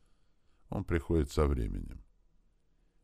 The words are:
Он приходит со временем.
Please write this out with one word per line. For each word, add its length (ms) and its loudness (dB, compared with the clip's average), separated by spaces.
Он 160 -4
приходит 460 0
со 140 4
временем. 580 -4